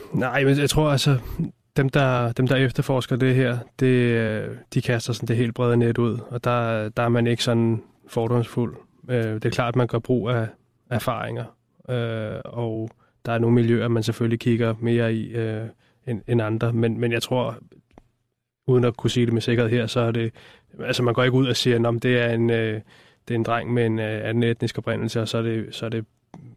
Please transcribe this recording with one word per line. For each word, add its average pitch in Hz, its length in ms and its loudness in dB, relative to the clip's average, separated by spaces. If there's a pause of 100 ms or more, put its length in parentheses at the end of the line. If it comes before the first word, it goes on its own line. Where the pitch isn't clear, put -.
(140)
nej, 131 300 0
men 139 140 4
jeg 143 120 0
tror 156 220 2
altså, 135 260 2 (600)
dem 135 120 2
der, 127 420 2
dem 127 160 0
der 135 80 4
efterforsker 131 600 0
det 127 200 2
her, 123 220 2 (220)
det, 131 80 2
øh, 113 680 2 (180)
de 127 80 2
kaster 120 320 -2
sådan 110 140 -6
det 117 100 0
helt 120 180 0
brede 120 220 2
net 117 200 2
ud, 113 220 0 (100)
og 120 140 -8
der, 113 460 0
der 120 140 -2
er 117 60 2
man 117 180 2
ikke 117 160 0
sådan 117 380 2 (260)
fordomsfuld. 117 680 -2 (340)
Øh, 120 140 0 (100)
det 107 120 -6
er 117 40 2
klart, 120 220 -2
at - 40 -6
man 120 120 2
gør 117 120 -2
brug 120 300 -2
af 117 180 -2 (420)
erfaringer, 113 560 -4 (440)
øh, 113 560 -4
og 113 440 -6 (360)
der 117 60 -2
er 117 60 0
nogle 117 180 4
miljøer, 117 320 4
man 113 160 0
selvfølgelig 113 360 0
kigger 113 400 2
mere 117 340 2
i, 110 180 -4
øh, 110 340 -4 (420)
end, 113 200 -4
end 120 140 2
andre, 113 320 0
men, 113 260 0
men 120 120 0
jeg 117 100 0
tror, 120 340 -2 (1120)
uden 123 160 4
at 120 140 0
kunne 120 120 -2
sige 120 160 2
det 117 80 0
med 113 80 0
sikkerhed 117 300 2
her, 117 160 0
så - 120 -2
er 113 120 2
det, 113 220 -2 (460)
altså, 123 240 -2
man 120 100 2
går 127 100 2
ikke 127 140 4
ud 131 100 4
og 120 80 0
siger, 120 240 2
"Nå, 117 120 2
men 117 80 -2
det 123 200 2
er 117 100 2
en, 117 200 2
øh, 110 320 0 (460)
det 117 60 -2
er - 60 0
en 113 40 0
dreng 117 300 -2
med 120 120 2
en, 110 140 0
øh, 110 300 -4
anden 117 140 2
etnisk 117 340 0
oprindelse," 110 440 -2
og 107 60 -2
så 120 100 -4
er 113 40 0
det, 113 340 -4
så 120 100 -8
er 110 40 -6
det 113 160 -4 (520)